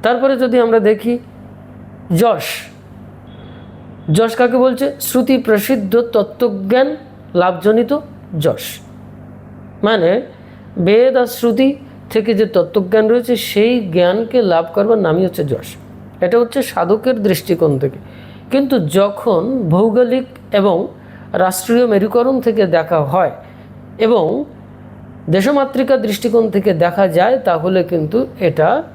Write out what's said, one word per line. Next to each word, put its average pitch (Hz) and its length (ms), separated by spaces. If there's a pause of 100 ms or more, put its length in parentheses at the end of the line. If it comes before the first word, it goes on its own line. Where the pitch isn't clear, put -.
তারপরে 247 340
যদি 247 220
আমরা 226 200
দেখি 220 400 (960)
যশ, 202 260 (1700)
যশ 226 240
কাকে 247 220
বলছে? 254 420
শ্রুতি 254 380
প্রসিদ্ধ 214 640 (120)
তত্ত্বজ্ঞান 233 840 (360)
লাভজনিত 208 640 (420)
যশ, - 400 (1040)
মানে 202 380 (560)
বেদ 220 400
আর 247 80
শ্রুতি 240 500 (340)
থেকে 226 240
যে 208 120
তত্ত্বজ্ঞান 196 600
রয়েছে, 240 280
সেই 226 440
জ্ঞানকে 196 600
লাভ 170 320
করবার 214 240
নামই 180 280
হচ্ছে 175 180
যশ। - 320 (460)
এটা 208 180
হচ্ছে 240 220
সাধকের 214 640
দৃষ্টিকোণ 165 560
থেকে। 135 200 (520)
কিন্তু 262 280
যখন 202 880
ভৌগোলিক 233 560 (260)
এবং 190 360 (460)
রাষ্ট্রীয় 233 540
মেরুকরণ 233 540
থেকে 214 260
দেখা 165 320
হয় 147 320 (680)
এবং 220 460 (840)
দেশমাতৃকা 269 680
দৃষ্টিকোণ 220 520
থেকে 196 240
দেখা 175 340
যায়, 185 320
তাহলে 180 440
কিন্তু 175 440 (120)
এটা 185 440 (120)